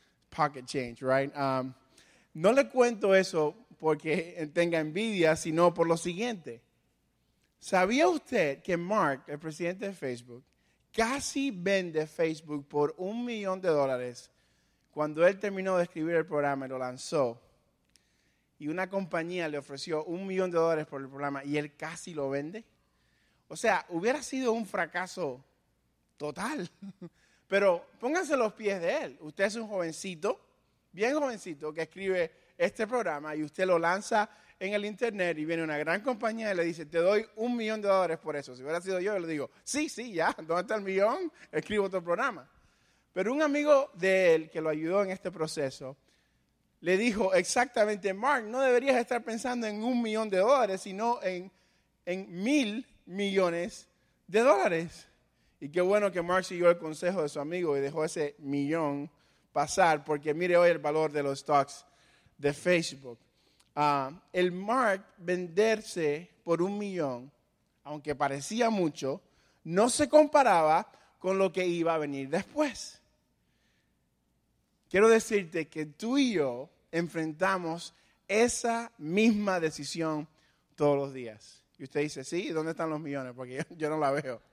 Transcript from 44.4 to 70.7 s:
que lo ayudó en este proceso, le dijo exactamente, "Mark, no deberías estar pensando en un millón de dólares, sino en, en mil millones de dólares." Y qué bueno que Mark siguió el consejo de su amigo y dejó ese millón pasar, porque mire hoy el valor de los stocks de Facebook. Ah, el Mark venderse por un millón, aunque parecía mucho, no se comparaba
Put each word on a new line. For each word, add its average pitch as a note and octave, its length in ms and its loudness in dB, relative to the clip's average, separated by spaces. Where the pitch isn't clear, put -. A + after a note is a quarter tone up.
que D#3+ 120 -6
lo D#3 80 -2
ayudó D#3+ 340 0
en F#3+ 80 -4
este F#3 200 -8
proceso, C#3+ 680 -6
le F3+ 160 2
dijo G#3 360 2
exactamente, G#3 800 2
"Mark, A#3+ 320 0
no B3 160 -2
deberías B3+ 360 4
estar A#3+ 260 -2
pensando A#3 440 -4
en G#3+ 160 -6
un A#3+ 180 0
millón A3 280 -2
de F#3+ 80 2
dólares, G#3 440 4
sino A3 420 -4
en, F#3 280 -6
en F#3 380 -6
mil A3+ 440 0
millones F#3+ 800 -2
de G3 120 2
dólares." A3+ 680 2
Y C#3+ 100 -10
qué E3+ 120 0
bueno G3 300 4
que F3 100 -2
Mark F3+ 240 2
siguió F3 240 4
el E3+ 80 6
consejo E3+ 440 -4
de D3 80 0
su D3 100 -8
amigo D#3 380 0
y - 20 0
dejó D3 240 -2
ese D#3 360 -4
millón C#3+ 720 -2
pasar, D3+ 500 4
porque D3 300 -2
mire F3 240 2
hoy F3 120 8
el D#3+ 100 2
valor D3+ 320 0
de D3 120 -2
los C#3 160 -4
stocks - 460 0
de C#3+ 160 0
Facebook. C#3 640 0
Ah, C#3+ 360 2
el F3+ 200 2
Mark G3+ 520 0
venderse F3 1120 0
por E3+ 180 2
un G3+ 160 0
millón, D3 540 -6
aunque D3 300 -6
parecía C#3+ 540 0
mucho, D#3+ 520 -2
no F#3+ 260 4
se D4 200 0
comparaba A3 840 6